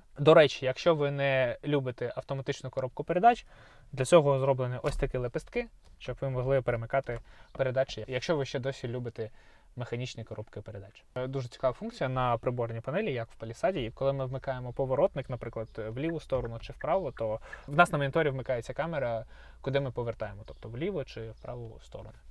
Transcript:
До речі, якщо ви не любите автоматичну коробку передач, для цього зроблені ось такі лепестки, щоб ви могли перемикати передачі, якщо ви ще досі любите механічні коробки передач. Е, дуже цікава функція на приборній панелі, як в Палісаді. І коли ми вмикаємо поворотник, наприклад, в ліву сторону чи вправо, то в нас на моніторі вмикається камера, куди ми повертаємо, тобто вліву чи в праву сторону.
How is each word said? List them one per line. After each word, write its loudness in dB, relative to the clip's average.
До 8
речі, 8
якщо 4
ви 2
не 2
любите 0
автоматичну -6
коробку -6
передач, 6
для 0
цього 8
зроблені 2
ось 0
такі -2
лепестки, -4
щоб -8
ви -2
могли 2
перемикати 0
передачі, 0
якщо 0
ви 0
ще -4
досі -4
любите -6
механічні -6
коробки -10
передач. -16
Е, -4
дуже -4
цікава 0
функція -4
на 2
приборній -2
панелі, -2
як -4
в -20
Палісаді. -2
І -4
коли 0
ми -2
вмикаємо -6
поворотник, 0
наприклад, -6
в -6
ліву -2
сторону -4
чи -12
вправо, -2
то -2
в -6
нас 6
на 0
моніторі 2
вмикається -4
камера, -2
куди 0
ми -2
повертаємо, -6
тобто -14
вліву -4
чи -10
в -18
праву -12
сторону. -16